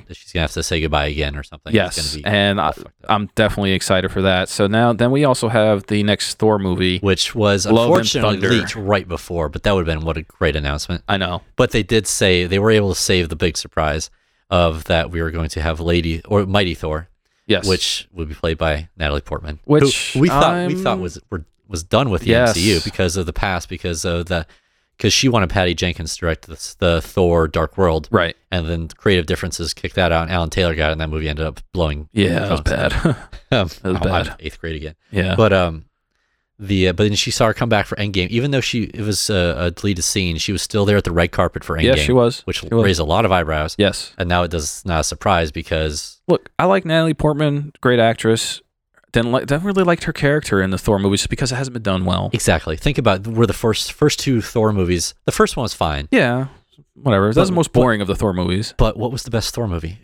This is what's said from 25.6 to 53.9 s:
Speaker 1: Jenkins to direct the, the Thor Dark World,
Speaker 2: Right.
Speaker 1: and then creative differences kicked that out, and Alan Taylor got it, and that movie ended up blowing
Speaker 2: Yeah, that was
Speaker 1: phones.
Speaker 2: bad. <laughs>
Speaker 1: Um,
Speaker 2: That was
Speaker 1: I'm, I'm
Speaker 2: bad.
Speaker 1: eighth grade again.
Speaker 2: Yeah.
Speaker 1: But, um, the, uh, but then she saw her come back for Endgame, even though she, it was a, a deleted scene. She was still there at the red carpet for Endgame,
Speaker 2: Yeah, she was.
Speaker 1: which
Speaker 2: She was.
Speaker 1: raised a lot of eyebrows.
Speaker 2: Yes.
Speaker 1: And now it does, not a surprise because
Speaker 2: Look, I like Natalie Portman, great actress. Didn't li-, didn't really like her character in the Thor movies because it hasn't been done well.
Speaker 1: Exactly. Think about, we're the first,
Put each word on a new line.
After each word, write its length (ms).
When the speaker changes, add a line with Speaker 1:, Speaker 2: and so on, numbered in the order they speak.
Speaker 1:
Jenkins 400
to 60
direct 260
the, 320
the 200
Thor 480
Dark 300
World, 320
Speaker 2:
Right. 260
Speaker 1:
and 160
then 200
creative 400
differences 480
kicked 180
that 180
out, 120
and 80
Alan 180
Taylor 240
got 160
it, 40
and 80
that 100
movie 180
ended 160
up 140
blowing 400
Speaker 2:
Yeah, 280
that 100
was 120
Speaker 1:
phones. 80
Speaker 2:
bad. 240
<laughs> 100
Speaker 1:
Um, 140
Speaker 2:
That 120
was 200
Speaker 1:
I'm, 140
I'm 40
Speaker 2:
bad. 380
Speaker 1:
eighth 200
grade 180
again. 180
Speaker 2:
Yeah. 240
Speaker 1:
But, 180
um, 320
the, 280
uh, 40
but 120
then 100
she 160
saw 140
her 80
come 160
back 160
for 100
Endgame, 340
even 220
though 80
she, 240
it 160
was 300
a, 280
a 140
deleted 320
scene. 340
She 140
was 100
still 220
there 140
at 80
the 60
red 200
carpet 320
for 140
Endgame, 60
Speaker 2:
Yeah, 200
she 80
was. 300
Speaker 1:
which 180
Speaker 2:
She 80
was. 160
Speaker 1:
raised 160
a 60
lot 180
of 80
eyebrows. 460
Speaker 2:
Yes. 400
Speaker 1:
And 100
now 160
it 80
does, 340
not 140
a 60
surprise 480
because 760
Speaker 2:
Look, 220
I 60
like 180
Natalie 300
Portman, 640
great 200
actress. 600
Didn't 180
li-, 140
didn't 180
really 220
like 180
her 100
character 480
in 80
the 80
Thor 220
movies 280
because 260
it 20
hasn't 180
been 80
done 220
well. 300
Speaker 1:
Exactly. 420
Think 220
about, 280
we're 220
the 60
first, 400